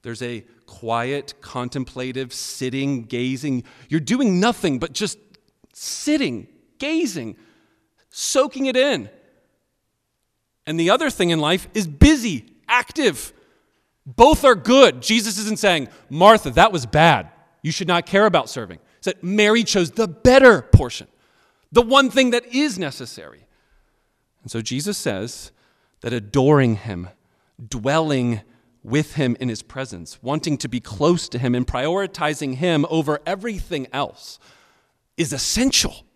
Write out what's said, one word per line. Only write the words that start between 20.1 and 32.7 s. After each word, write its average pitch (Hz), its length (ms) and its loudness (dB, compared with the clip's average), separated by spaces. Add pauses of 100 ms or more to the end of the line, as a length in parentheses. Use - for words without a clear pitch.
portion, - 440 2 (640)
the 240 120 6
one 262 280 4
thing 262 200 2
that 240 160 -2
is 247 340 -2
necessary." 107 680 -12 (960)
And 117 80 -18
so 113 100 -8
Jesus 147 380 -6
says 110 540 -8 (480)
that 117 120 -6
adoring 127 640 2
him, 92 340 -10 (580)
dwelling 131 720 -2 (400)
with 143 320 -4
him 127 240 -2
in 127 100 -6
his 110 140 -8
presence, 107 580 -14
wanting 147 380 -4
to 131 100 -10
be 117 120 -6
close 156 480 0
to - 100 -8
him 123 160 -2
and 123 120 -2
prioritizing 151 920 -4
him 160 340 0